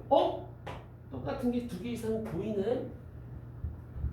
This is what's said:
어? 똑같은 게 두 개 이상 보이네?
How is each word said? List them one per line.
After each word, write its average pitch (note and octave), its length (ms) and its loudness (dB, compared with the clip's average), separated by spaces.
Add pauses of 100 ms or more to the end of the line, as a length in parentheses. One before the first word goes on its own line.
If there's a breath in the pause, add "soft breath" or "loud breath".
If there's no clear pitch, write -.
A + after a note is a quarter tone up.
(100)
어? E4+ 380 6 (640)
똑같은 - 420 0
게 A#3+ 140 2
두 - 160 -4
개 A#3+ 80 -4
이상 A3 340 0
보이네? G#3 380 0 (1500)